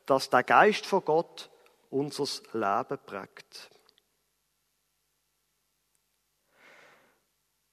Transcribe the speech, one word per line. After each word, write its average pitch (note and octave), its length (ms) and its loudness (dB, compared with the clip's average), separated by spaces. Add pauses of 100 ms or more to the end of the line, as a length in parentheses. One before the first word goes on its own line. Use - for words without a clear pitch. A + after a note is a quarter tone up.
dass C3+ 240 0
der B2 140 2
Geist F3 420 4
von F#3+ 180 -2
Gott - 460 -4 (400)
unser C#3+ 360 -4 (280)
Leben A2+ 520 -2
prägt. - 640 -16 (4000)